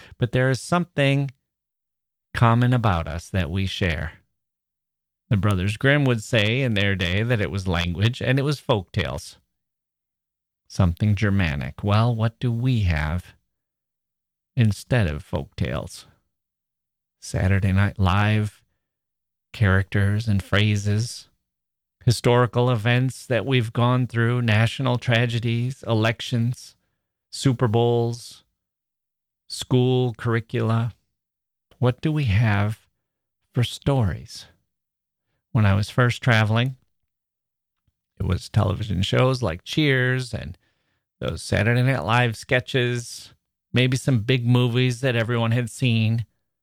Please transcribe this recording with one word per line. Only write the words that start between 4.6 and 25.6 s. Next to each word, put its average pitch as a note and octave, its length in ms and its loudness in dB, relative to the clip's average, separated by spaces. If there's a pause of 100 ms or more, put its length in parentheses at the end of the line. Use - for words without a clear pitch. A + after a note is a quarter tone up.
The A2 80 2
Brothers G2+ 400 0
Grimm C#3+ 300 2
would A#2 180 0
say A2+ 360 2
in A#2+ 140 0
their G2 220 0
day F#2 260 0
that A#2 180 0
it D#2 120 -2
was F#2+ 160 -4
language F2 520 0
and B2+ 160 0
it C#3 60 0
was C#3+ 160 -2
folk G#2 320 -2
tales. D2 480 -6 (1300)
Something G2+ 480 0
Germanic. F2+ 720 -2
Well, A2 280 2
what A2+ 280 -4
do B2 100 -2
we A#2 300 0
have E2 560 -2 (1200)
instead A2 520 2
of D2 140 -6
folk - 320 -8
tales? - 520 -6 (1120)
Saturday F#2+ 520 0
Night G2+ 260 2
Live G#2 640 0 (920)
characters G2+ 720 2
and G2+ 160 0
phrases, G#2 840 0 (760)
historical B2 680 2
events A#2+ 560 0
that A2 200 0
we've B2+ 260 0
gone B2 340 2
through, A#2 360 0
national A#2 560 2
tragedies, A#2+ 880 -2